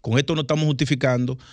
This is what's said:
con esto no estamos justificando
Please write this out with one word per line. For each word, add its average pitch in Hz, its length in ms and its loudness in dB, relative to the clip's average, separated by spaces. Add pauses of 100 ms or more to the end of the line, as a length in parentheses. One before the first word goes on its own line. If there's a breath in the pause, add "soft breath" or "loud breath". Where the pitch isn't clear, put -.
con 110 160 0
esto 143 160 0
no 160 80 0
estamos 156 240 0
justificando 131 720 0 (160 loud breath)